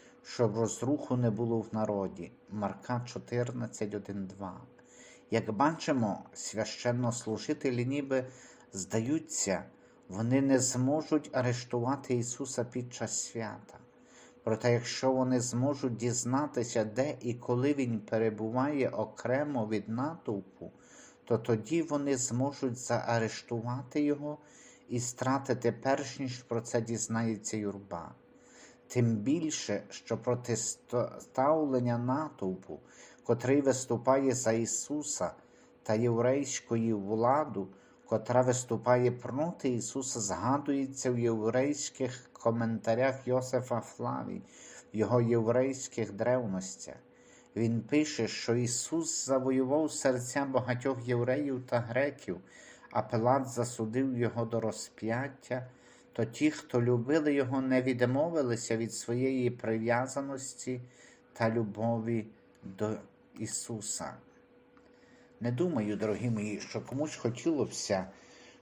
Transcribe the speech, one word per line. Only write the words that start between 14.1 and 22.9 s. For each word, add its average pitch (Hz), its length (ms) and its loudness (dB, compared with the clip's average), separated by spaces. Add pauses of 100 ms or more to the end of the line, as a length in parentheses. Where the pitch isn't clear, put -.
Проте, 113 300 4
якщо 120 380 2
вони 127 280 4
зможуть 123 560 0
дізнатися, 120 880 0
де 127 360 -2
і 120 120 -4
коли 123 400 2
Він 120 260 0
перебуває 113 880 0
окремо 123 760 -2
від 107 220 -2
натовпу, 117 840 -6 (540)
то 117 120 4
тоді 117 440 2
вони 143 360 0
зможуть 127 600 0
заарештувати 120 1200 0